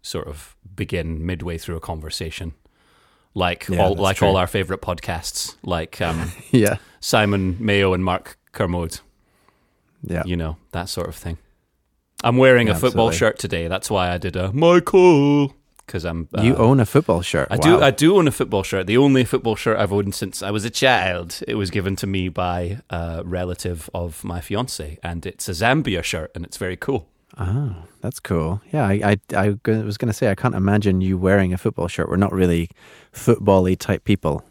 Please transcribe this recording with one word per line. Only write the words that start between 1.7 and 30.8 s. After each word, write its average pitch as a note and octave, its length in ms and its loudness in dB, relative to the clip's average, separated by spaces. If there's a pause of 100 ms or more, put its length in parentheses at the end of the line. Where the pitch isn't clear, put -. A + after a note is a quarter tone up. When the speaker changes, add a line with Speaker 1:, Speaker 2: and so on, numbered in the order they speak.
Speaker 1:
a - 20 -8
conversation. D#2+ 760 -10 (800)
Like F2+ 360 -2
Speaker 2:
Yeah, F2+ 140 0
Speaker 1:
all, F#2 120 4
Speaker 2:
that's F#2 60 -4
Speaker 1:
like F#2+ 160 2
Speaker 2:
true. G#2 100 4
Speaker 1:
all F#2+ 100 4
our F2+ 100 2
favorite F#2+ 340 -4
podcasts, - 840 -8
like, E2+ 380 -6
um, E2 300 -4 (100)
Speaker 2:
<laughs> - 100 -8
Yeah. G#2+ 260 4 (220)
Speaker 1:
Simon G2+ 600 0
Mayo G2+ 340 2
and F#2 100 0
Mark F#2 340 -4 (140)
Kermode. F2 480 -4 (1040)
Speaker 2:
Yeah. E2+ 220 -4
Speaker 1:
You F2+ 100 -4
know, D#2+ 220 -6 (140)
that F2 180 -8
sort F2 180 -6
of E2+ 80 -12
thing. E2+ 220 -10 (840)
I'm A#2+ 140 2
wearing B2+ 300 6
Speaker 2:
Yeah, G#2 60 2
Speaker 1:
a - 20 2
football A2+ 320 2
Speaker 2:
absolutely. E2+ 100 0
Speaker 1:
shirt A2 220 0
today. E2 280 -6
That's F#2 220 -6
why F#2 220 0
I F2+ 60 -4
did F2 180 -6
a F#2 180 -2
Michael. D#3+ 1000 6 (360)
'cause E2+ 140 -6
I'm, E2+ 220 -6 (140)
Speaker 2:
You A#2+ 140 6
Speaker 1:
uh, A2+ 120 6
Speaker 2:
own C3+ 120 6
a A2 60 6
football F#2 360 2
shirt. - 300 -2
Speaker 1:
I G2+ 60 0
do, D#3 200 6
Speaker 2:
Wow. C#3+ 100 6
Speaker 1:
I C3 40 6
do E3 260 4
own E3 100 4
a C3 40 2
football A2 320 -2
shirt. F#2+ 240 -4
The A2 100 2
only C3+ 280 6
football A2 320 -2
shirt A2+ 200 0
I've F#2+ 140 0
owned G2+ 240 0
since - 260 -10
I G2 100 -6
was G#2 140 -2
a A#2 40 -6
child. F#2 800 0
It A#2 80 -4
was G2 140 -2
given F#2+ 280 -2
to G2+ 100 -6
me F#2+ 220 -2
by F2+ 500 -4 (100)
a E2+ 360 -6
relative F2+ 680 -6
of F2 300 -8
my F2 160 -6
fiancée, D#2+ 640 -8
and E2+ 220 -8
it's - 240 -10
a - 20 -6
Zambia G#2+ 520 0
shirt, - 300 -6
and E2 120 -10
it's - 120 -18
very F#2 200 -6
cool. B2+ 300 -4 (300)
Speaker 2:
Oh, G#2 380 -4 (260)
that's - 180 -8
cool. E2+ 420 -2 (120)
Yeah, D3 120 0
I, G2 80 2 (180)
I, - 260 -2
I G2+ 120 2 (140)
go-, A2 200 0
was G#2 140 -8
gonna A#2 160 -2
say, A#2 180 0
I F#2+ 40 0
can't - 200 -2
imagine G2 460 2